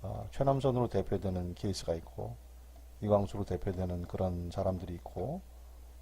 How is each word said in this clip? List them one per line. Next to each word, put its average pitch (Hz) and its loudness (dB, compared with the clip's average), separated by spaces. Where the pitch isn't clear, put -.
아, 101 -4
최남선으로 135 6
대표되는 92 2
케이스가 90 0
있고 104 -6
이광수로 101 4
대표되는 90 0
그런 87 0
사람들이 92 0
있고 131 -4